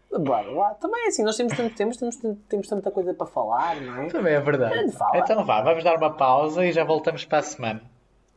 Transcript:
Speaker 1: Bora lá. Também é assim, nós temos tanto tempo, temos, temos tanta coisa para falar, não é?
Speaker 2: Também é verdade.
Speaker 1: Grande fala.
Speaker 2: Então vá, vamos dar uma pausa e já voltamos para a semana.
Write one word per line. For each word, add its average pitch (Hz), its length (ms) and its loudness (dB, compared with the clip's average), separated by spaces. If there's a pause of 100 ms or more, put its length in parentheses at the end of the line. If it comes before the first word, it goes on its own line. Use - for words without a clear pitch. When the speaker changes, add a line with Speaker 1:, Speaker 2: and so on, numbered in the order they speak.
(100)
Speaker 1:
Bora 120 400 0
lá. 190 240 0
Também 466 300 -4
é 440 40 0
assim, - 140 0
nós 214 140 0
temos 240 200 -2
tanto 226 180 -2
tempo, 226 220 -2
temos, 240 200 -6 (320)
temos 202 200 -4
tanta 196 220 -4
coisa 180 220 -2
para 175 140 -6
falar, 131 540 -2
não 127 220 -8
é? 190 60 -6
Speaker 2:
Também 202 260 0
é 147 60 4
verdade. 131 340 2
Speaker 1:
Grande 320 180 0
fala. 131 260 0
Speaker 2:
Então 214 260 2
vá, 110 180 2
vamos 165 220 2
dar 170 120 4
uma 160 180 2
pausa 151 500 2
e 175 80 2
já 160 120 2
voltamos 151 400 0
para 156 140 0
a 143 40 2
semana. 113 400 -6 (540)